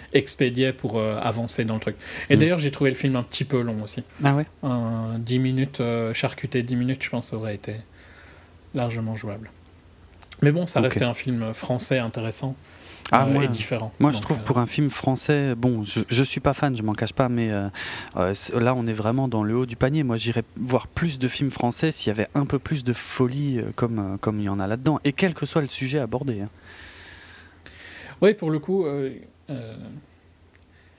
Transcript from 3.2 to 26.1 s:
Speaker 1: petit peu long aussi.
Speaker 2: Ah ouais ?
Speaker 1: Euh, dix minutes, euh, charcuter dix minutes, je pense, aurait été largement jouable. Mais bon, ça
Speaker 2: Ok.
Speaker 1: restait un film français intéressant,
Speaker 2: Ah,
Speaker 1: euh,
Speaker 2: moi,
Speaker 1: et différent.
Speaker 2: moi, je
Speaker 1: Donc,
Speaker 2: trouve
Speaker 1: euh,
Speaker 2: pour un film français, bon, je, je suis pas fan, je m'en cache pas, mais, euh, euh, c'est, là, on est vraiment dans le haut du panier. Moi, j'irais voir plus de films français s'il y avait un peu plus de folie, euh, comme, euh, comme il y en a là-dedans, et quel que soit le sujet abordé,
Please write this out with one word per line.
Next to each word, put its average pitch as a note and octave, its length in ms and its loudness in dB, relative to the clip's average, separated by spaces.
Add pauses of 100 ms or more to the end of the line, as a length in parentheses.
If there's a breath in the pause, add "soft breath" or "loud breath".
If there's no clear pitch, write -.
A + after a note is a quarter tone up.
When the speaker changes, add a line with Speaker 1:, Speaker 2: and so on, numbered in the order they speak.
Speaker 1:
petit - 200 -4
peu B2+ 180 0
long A2+ 220 -4
aussi. A2+ 200 -8 (200)
Speaker 2:
Ah C#3 120 6
ouais ? D3+ 100 0 (180)
Speaker 1:
Euh, A2+ 540 -2
dix A#2 220 0
minutes, C3 420 0
euh, A#2 320 0
charcuter - 500 -2
dix B2 140 -2
minutes, B2+ 260 -2
je - 60 -6
pense, A#2+ 240 -6
aurait A2 220 -6
été G#2 200 -10 (1000 loud breath)
largement A#2 440 -2
jouable. A2 340 -10 (880)
Mais D3 120 8
bon, F3 120 0
ça - 140 0
Speaker 2:
Ok. A#2 60 6
Speaker 1:
restait C3 180 2
un A#2+ 100 2
film A2+ 400 -2
français B2 460 -2
intéressant, A#2 560 -4 (560 loud breath)
Speaker 2:
Ah, C3 140 8
Speaker 1:
euh, C3+ 80 4
Speaker 2:
moi, C#3+ 120 6
Speaker 1:
et - 20 4
différent. A2 520 -2
Speaker 2:
moi, C#3+ 120 8
je B2 60 0
Speaker 1:
Donc, G#2+ 80 -6
Speaker 2:
trouve D3+ 120 2
Speaker 1:
euh, A2+ 60 -6
Speaker 2:
pour B2 160 2
un A#2+ 80 4
film D3 240 2
français, C3+ 640 0
bon, A#2 280 2
je, G#2 260 -2
je B2 140 4
suis - 160 -4
pas C#3+ 140 4
fan, C3+ 240 0
je A2 60 -2
m'en G#2+ 100 2
cache G#2+ 200 -2
pas, C3 140 4
mais, A#2+ 240 2
euh, G2+ 160 0 (500 loud breath)
euh, F#2 180 4
c'est, - 220 -6
là, A#2+ 180 4
on B2 120 0
est A2+ 60 0
vraiment A2+ 340 2
dans A2+ 160 0
le G#2+ 140 0
haut B2+ 80 2
du A#2+ 100 -8
panier. D3 280 2
Moi, A#2+ 140 0
j'irais A2+ 260 0 (140)
voir B2 300 0
plus D#3+ 320 -2
de B2+ 80 2
films C3+ 220 -2
français B2 420 0
s'il - 160 -8
y G#2+ 40 4
avait G#2 240 0
un C#3+ 100 2
peu C3+ 140 0
plus C#3+ 240 -4
de A#2+ 100 0
folie, C3 640 0
euh, A2 180 -2
comme, A#2+ 240 0
euh, G2 220 -2
comme G#2+ 180 0
il G#2 40 -2
y G2+ 60 0
en G2 100 -2
a F#2+ 80 -2
là-dedans, C3 380 0
et C#3 80 2
quel F#3 200 0
que - 140 -6
soit E3 140 0
le C#3 80 0
sujet C3+ 300 -4
abordé, A#2+ 420 -2